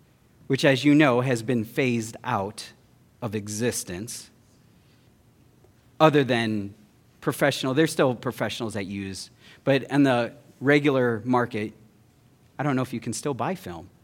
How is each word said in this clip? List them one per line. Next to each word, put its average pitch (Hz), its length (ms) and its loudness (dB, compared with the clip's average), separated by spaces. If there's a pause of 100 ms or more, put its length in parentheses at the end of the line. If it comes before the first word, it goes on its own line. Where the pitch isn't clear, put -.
(480)
which, 135 180 2
as 131 180 4
you 147 120 6
know, 135 260 6
has 123 220 0
been 117 200 0
phased 117 600 -2
out 104 480 -6 (500)
of 104 140 -6
existence, 104 960 -8 (1700)
other 151 240 6
than 110 500 -2 (480)
professional. 139 520 -2
There's 156 180 2
still 135 240 2
professionals 113 580 -6
that 101 120 -6
use, 98 440 -10 (340)
but 135 200 2
in 143 200 2
the 120 300 2 (280)
regular 131 640 2
market, 117 480 -2 (840)
I 135 40 -4
don't 143 120 0
know 131 80 0
if 127 100 -12
you 117 60 -6
can 113 140 -8
still 147 200 -6
buy 127 220 -4
film 85 340 -16 (140)